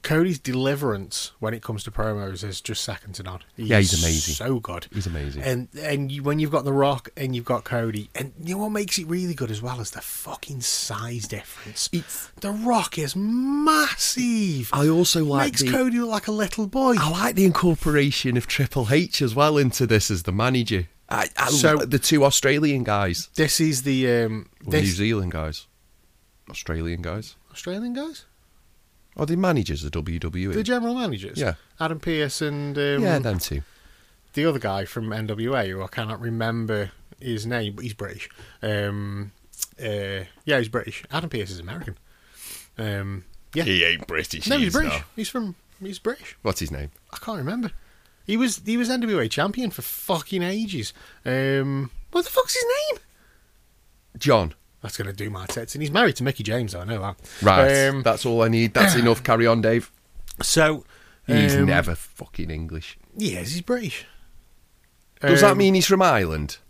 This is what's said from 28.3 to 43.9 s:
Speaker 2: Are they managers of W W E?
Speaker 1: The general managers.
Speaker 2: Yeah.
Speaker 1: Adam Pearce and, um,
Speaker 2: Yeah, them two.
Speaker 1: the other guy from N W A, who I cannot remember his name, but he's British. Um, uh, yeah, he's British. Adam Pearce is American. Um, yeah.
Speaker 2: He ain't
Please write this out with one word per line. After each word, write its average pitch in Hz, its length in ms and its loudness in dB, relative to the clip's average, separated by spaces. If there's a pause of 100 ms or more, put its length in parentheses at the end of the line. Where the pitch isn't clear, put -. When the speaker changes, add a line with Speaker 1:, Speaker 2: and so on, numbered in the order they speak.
Speaker 2:
Are - 80 -2
they 165 120 -2
managers 135 480 0
of 73 80 -6
W 82 260 -6
W 90 320 -4
E? - 40 -4
Speaker 1:
The 214 80 0
general 240 320 -2
managers. 190 440 -6
Speaker 2:
Yeah. 107 160 -2 (260)
Speaker 1:
Adam 160 200 -4
Pearce 156 420 -2
and, 143 340 -4
um, 143 260 2
Speaker 2:
Yeah, 170 160 4
them 110 200 -2
two. 69 240 -4 (720)
Speaker 1:
the 147 100 0
other 151 140 2
guy 98 260 -2
from 110 280 -6
N 110 160 -4
W 113 280 -2
A, 104 120 0
who 95 140 -6
I 92 40 -6
cannot 110 340 -6
remember 113 720 -2 (300)
his 113 260 -6
name, 113 300 -4
but 123 80 -10
he's 107 100 -8
British. - 340 -12 (340)
Um, 101 720 -4 (480)
uh, 101 440 -6 (200)
yeah, 143 140 2
he's 113 100 0
British. 110 420 -6
Adam 160 200 -6
Pearce 101 200 -6
is 90 100 -12
American. 107 360 -12 (800)
Um, 98 480 -6 (300)
yeah. 160 100 0
Speaker 2:
He 92 200 4
ain't 85 220 2